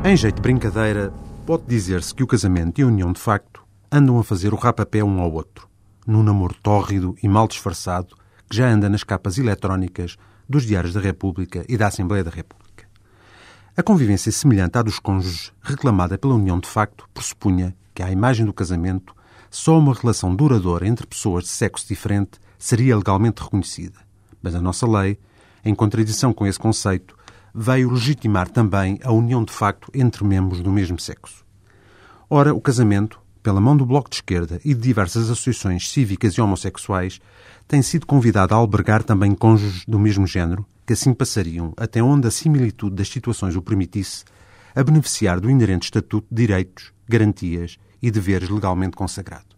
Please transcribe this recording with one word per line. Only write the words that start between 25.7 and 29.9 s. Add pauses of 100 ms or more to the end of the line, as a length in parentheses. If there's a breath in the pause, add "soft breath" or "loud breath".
contradição
com
esse
conceito, (360 loud breath)
veio
legitimar
também
a
união
de
facto